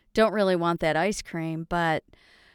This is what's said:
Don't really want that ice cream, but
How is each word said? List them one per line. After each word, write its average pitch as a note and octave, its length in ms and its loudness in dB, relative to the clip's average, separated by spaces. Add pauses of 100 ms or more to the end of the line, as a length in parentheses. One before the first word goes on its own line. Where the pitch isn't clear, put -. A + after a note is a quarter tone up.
(120)
Don't A3 200 4
really F#3+ 240 2
want E3+ 240 0
that D#3 160 0
ice F#3+ 240 -2
cream, D#3+ 480 -8
but E3 360 0 (500)